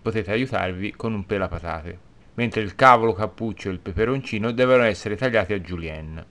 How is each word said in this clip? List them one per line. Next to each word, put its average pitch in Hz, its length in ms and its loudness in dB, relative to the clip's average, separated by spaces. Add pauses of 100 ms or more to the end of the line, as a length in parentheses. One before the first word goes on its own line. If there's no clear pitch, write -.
potete 104 320 -4
aiutarvi 101 640 -2
con 113 160 -6
un 101 140 -6
pelapatate, 85 720 -6 (360)
mentre 117 280 -2
il 101 120 -6
cavolo 120 380 8
cappuccio 104 560 -6
e 95 40 -4
il 90 80 -8
peperoncino 113 720 -2
devono 127 300 4
essere 104 320 0
tagliati 107 380 0
a 98 80 -2
julienne. 80 720 -10